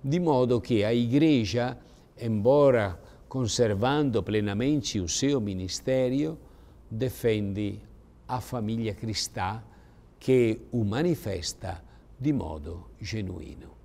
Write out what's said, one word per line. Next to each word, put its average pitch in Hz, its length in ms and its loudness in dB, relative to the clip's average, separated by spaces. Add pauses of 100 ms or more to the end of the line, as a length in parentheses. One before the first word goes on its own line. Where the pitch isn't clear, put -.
de 135 160 0
modo 127 440 4
que 110 240 2
a 113 80 2
igreja, 120 840 2 (400)
embora 117 800 4 (300)
conservando 120 960 0
plenamente 107 800 0
o 87 80 -4
seu 139 320 0
ministério, 127 960 -2 (520)
defende 104 920 -2 (440)
a 127 140 -6
família 113 540 -4
cristã 107 680 -6 (560)
que 120 440 2 (100)
o 113 140 0
manifesta 101 1000 -4 (340)
de 135 140 -2
modo 82 540 -6 (120)
genuíno. 98 760 -10 (140)